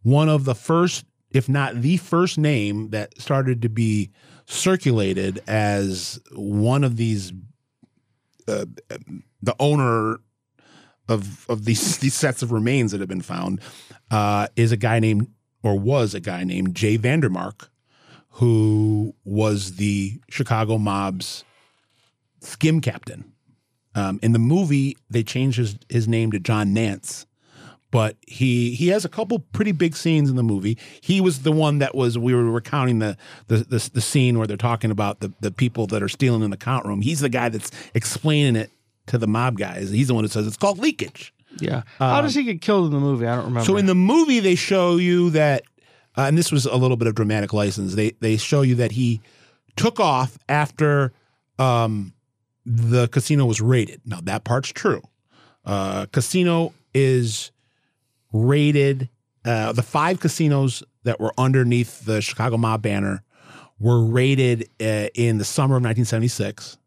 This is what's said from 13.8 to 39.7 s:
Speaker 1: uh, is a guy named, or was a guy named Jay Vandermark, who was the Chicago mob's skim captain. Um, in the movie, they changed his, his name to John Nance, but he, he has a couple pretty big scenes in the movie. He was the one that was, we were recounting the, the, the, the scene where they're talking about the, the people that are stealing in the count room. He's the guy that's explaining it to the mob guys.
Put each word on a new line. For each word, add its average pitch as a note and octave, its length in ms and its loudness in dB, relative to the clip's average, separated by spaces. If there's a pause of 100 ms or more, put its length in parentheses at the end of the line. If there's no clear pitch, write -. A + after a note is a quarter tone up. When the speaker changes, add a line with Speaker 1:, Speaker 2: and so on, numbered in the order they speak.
Speaker 1:
uh, G#2 460 0
is A#2 160 2
a A2+ 60 0
guy A2+ 220 0
named, A2 280 2 (360)
or G2+ 160 2
was A2+ 340 0
a G2+ 60 -8
guy F2+ 240 -6
named F#2 320 -4
Jay G#2+ 200 2
Vandermark, G#2+ 760 -2 (600)
who G#2+ 960 2
was G2+ 540 -2
the G2+ 520 -2
Chicago A2 480 -2
mob's G2 680 -4 (1000)
skim D#3 400 0
captain. - 520 -10 (640)
Um, G2 260 -4
in A2+ 100 2
the A#2 60 4
movie, C#3+ 580 2 (140)
they A2+ 140 0
changed B2+ 340 -2
his, G#2+ 180 -2 (140)
his A2+ 180 0
name A2+ 260 0
to G2+ 60 -2
John G#2+ 320 0
Nance, G#2 540 -4 (640)
but G#2+ 260 0 (120)
he, A#2+ 480 0
he E3 140 0
has G3 160 0
a - 40 -6
couple A3 300 -4
pretty - 320 -2
big E3+ 240 0
scenes D#3 340 2
in B2+ 60 0
the B2 80 2
movie. G#2 340 0 (240)
He F#3+ 180 0
was F3 220 0
the D#3 100 2
one D3+ 280 2
that C3+ 160 -2
was, B2 200 0
we B2 200 2
were A#2+ 80 4
recounting A#2+ 560 0
the, G#2+ 180 -2 (300)
the, A2+ 100 2
the, A#2 340 -2
the A#2 100 -2
scene B2+ 360 2
where A2 80 0
they're G#2 120 -6
talking A2+ 340 0
about G#2 300 -2
the, G2 180 -8
the G#2+ 100 -4
people A#2 380 -2
that G2+ 160 -2
are G2 60 -4
stealing A#2+ 340 0
in G#2 80 -2
the F#2+ 60 -8
count B2+ 280 -4
room. G2+ 160 -4
He's C#3 200 -2
the C#3+ 80 0
guy A#2+ 200 -2
that's A2 220 -8 (240)
explaining D3 600 0
it A2 140 -4 (380)
to B2+ 100 -2
the A2 100 0
mob A#2 300 0
guys. F#2+ 320 -8